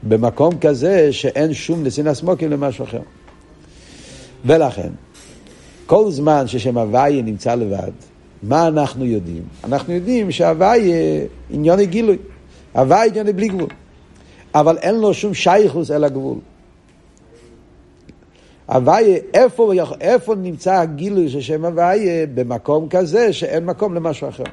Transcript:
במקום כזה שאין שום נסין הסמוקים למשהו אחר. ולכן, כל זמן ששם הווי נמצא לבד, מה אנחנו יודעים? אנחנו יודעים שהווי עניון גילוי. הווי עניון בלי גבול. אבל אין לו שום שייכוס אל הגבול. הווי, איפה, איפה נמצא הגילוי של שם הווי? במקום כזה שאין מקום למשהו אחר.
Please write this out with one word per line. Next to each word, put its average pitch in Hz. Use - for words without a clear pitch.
במקום 117
כזה 151
שאין 147
שום 165
נסין 147
הסמוקים 165
למשהו 139
אחר. 117
ולכן, 123
כל 202
זמן 143
ששם 123
הווי 123
נמצא 113
לבד, 98
מה 151
אנחנו 143
יודעים? 87
אנחנו 139
יודעים 196
שהווי 180
עניון 165
גילוי. 202
הווי 170
עניון 208
בלי 202
גבול. 190
אבל 156
אין 190
לו 214
שום 202
שייכוס 175
אל 147
הגבול. 135
הווי, 175
איפה, 226
איפה 214
נמצא 185
הגילוי 170
של 135
שם 156
הווי? 170
במקום 127
כזה 185
שאין 165
מקום 185
למשהו 160
אחר. 127